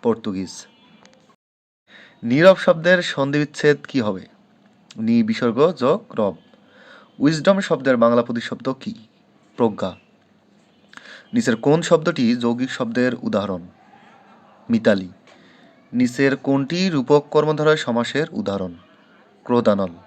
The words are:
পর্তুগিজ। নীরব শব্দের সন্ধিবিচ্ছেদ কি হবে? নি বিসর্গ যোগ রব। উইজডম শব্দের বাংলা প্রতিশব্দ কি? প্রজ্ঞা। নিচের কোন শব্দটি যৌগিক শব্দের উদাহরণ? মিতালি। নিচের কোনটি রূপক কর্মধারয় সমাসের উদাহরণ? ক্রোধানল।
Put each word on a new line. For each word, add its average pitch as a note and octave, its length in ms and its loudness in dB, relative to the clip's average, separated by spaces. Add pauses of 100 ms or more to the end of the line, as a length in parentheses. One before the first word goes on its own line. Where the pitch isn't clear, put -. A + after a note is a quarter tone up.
পর্তুগিজ। G#2+ 640 -6 (1600)
নীরব D#3 340 6
শব্দের F3 460 2
সন্ধিবিচ্ছেদ D3 760 0 (120)
কি C3+ 120 -2
হবে? G#2 260 -4 (720)
নি A2+ 240 2
বিসর্গ A#2+ 500 0
যোগ E3 460 -4
রব। G2 160 -2 (840)
উইজডম D#3+ 420 2
শব্দের C3+ 360 0
বাংলা A#2 260 4
প্রতিশব্দ A#2 500 -6
কি? - 220 -10 (640)
প্রজ্ঞা। G2 400 -2 (1400)
নিচের A#2 220 0
কোন D3+ 260 2
শব্দটি D#3 540 2
যৌগিক A#2+ 340 -2
শব্দের B2 420 -2 (100)
উদাহরণ? G2+ 400 -4 (1080)
মিতালি। G#2 380 2 (840)
নিচের B2+ 440 0
কোনটি C#3 540 -2
রূপক D3 400 2
কর্মধারয় D3+ 460 2
সমাসের B2 560 -2
উদাহরণ? F#2+ 420 -6 (720)
ক্রোধানল। G#2 460 2 (160)